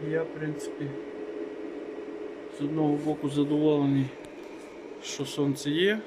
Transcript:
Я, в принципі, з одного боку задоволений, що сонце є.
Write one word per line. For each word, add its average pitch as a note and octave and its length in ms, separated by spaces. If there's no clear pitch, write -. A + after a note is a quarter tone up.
Я, D#3+ 120
в D#3+ 40
принципі, D3+ 600
з D3 40
одного D3 340
боку D3 320
задоволений, C#3+ 760
що - 240
сонце C#3+ 440
є. G3 360